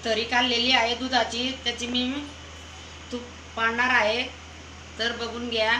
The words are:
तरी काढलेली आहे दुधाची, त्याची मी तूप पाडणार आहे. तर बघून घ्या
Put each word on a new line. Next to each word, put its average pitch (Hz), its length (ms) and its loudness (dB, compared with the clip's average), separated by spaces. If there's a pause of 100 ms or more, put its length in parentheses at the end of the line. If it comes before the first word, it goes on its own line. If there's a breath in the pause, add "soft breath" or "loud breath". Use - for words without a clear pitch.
तरी 226 200 2
काढलेली 247 480 4
आहे 240 220 4
दुधाची, 240 560 0 (140)
त्याची 240 220 -4
मी 247 260 0 (1000)
तूप 240 80 -6 (360)
पाडणार 233 340 4
आहे. 233 320 4 (760)
तर 233 180 0
बघून 233 320 -4
घ्या 226 320 4